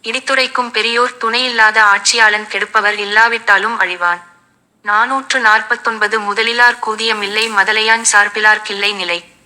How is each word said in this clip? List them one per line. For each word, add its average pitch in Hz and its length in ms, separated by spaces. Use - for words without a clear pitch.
இடித்துரைக்கும் 254 680
பெரியோர் 233 460
துணையில்லாத 226 680
ஆட்சியாளன் 208 640
கெடுப்பவர் 208 520
இல்லாவிட்டாலும் 214 800
அழிவான். 180 400
நானூற்று 254 540
நாற்பத்தொன்பது. 220 840
முதலிலார் 226 680
கூதியம் 220 360
இல்லை 214 280
மதலையான் 220 640
சார்பிலார் 214 500
கில்லை 202 300
நிலை. 175 320